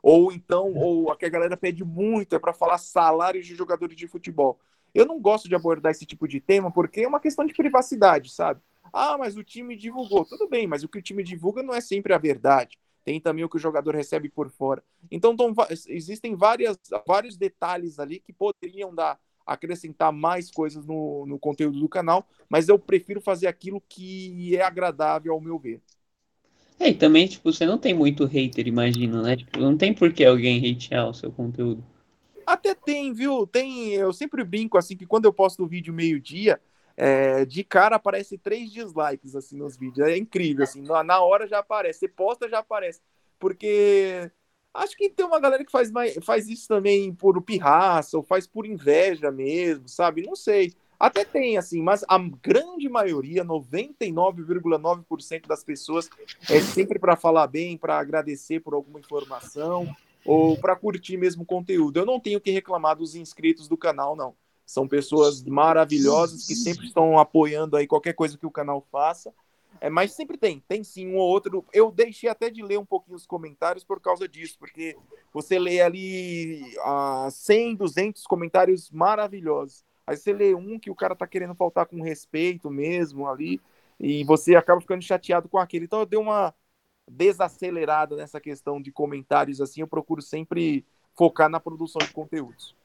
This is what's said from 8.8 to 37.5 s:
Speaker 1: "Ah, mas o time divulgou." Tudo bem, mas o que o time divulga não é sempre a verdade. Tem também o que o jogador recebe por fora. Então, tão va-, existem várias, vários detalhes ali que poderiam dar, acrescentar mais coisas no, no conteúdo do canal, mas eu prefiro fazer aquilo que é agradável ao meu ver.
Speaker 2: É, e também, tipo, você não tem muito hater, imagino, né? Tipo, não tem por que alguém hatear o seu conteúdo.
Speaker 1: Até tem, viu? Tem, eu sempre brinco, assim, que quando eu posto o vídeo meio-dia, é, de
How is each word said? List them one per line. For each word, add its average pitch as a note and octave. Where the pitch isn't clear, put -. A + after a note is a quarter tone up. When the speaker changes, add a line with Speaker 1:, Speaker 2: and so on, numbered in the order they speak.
Speaker 1:
"Ah, C#4+
mas A3+
o G#3+
time A#3+
divulgou." G#3
Tudo G4
bem, A#3+
mas D3
o D#3
que -
o G3
time G3
divulga F3+
não C4
é A#3+
sempre G3
a F3
verdade. C#3
Tem D#3
também D#3+
o E3
que -
o -
jogador D3+
recebe D3
por C#3+
fora. C3+
Então, A3+
tão A#3
va-, G#3+
existem G3
várias, A3
vários G3+
detalhes F3
ali D3
que -
poderiam F#3+
dar, D#3
acrescentar D#3+
mais E3+
coisas D3+
no, D3
no C#3
conteúdo D3
do D#3
canal, F3
mas D#3+
eu G3+
prefiro G3
fazer F#3
aquilo F#3+
que F#3
é F3+
agradável D#3+
ao D#3
meu E3
ver. B2+
Speaker 2:
É, E4
e -
também, D#3+
tipo, -
você E3
não G3
tem A#3+
muito C#3+
hater, C3
imagino, A#2+
né? B2
Tipo, -
não C#3
tem F#3+
por E3+
que D#3
alguém B2
hatear B2
o A#2+
seu -
conteúdo. A#2+
Speaker 1:
Até F#4+
tem, C#4+
viu? B3+
Tem, B3
eu G3
sempre C#4+
brinco, G#3
assim, F3+
que F#3
quando G#3+
eu G3+
posto F#3+
o F3
vídeo E3
meio-dia, E3
é, C3+
de C#3